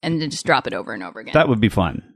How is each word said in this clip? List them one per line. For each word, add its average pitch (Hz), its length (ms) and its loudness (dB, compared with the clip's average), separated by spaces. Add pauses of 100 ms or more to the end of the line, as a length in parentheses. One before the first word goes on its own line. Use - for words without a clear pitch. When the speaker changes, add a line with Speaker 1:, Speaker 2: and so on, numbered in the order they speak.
Speaker 1:
and 165 180 0
then 156 100 -4
just - 160 -8
drop 139 200 2
it 120 60 -6
over 98 220 -8
and 98 80 -12
over 90 180 -14
again. - 140 -14
Speaker 2:
That 151 160 6
would 113 100 4
be 110 80 6
fun. 90 340 0 (140)